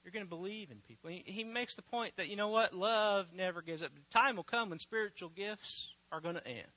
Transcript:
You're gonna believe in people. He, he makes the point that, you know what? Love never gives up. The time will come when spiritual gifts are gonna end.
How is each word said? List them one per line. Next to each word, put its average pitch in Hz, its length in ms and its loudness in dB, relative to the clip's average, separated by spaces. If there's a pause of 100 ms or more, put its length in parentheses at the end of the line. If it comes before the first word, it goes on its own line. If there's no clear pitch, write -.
You're 180 80 -16
gonna 208 140 -4
believe 185 440 -8
in 113 80 -14 (100)
people. 120 220 -16
He, 180 160 -10
he 214 180 -6
makes 233 320 -4
the 214 60 -14
point 233 360 -2
that, 175 120 -2
you 208 60 -4
know 208 140 2
what? 220 240 4
Love 202 520 4 (100)
never 180 280 -2
gives 165 180 -4
up. 156 120 -2
The 143 200 -20
time 240 220 8
will 175 80 -4
come 233 260 0
when 165 100 -6
spiritual 208 560 -4
gifts 202 540 -8 (220)
are 160 100 -6
gonna 170 240 -4
end. 120 320 -8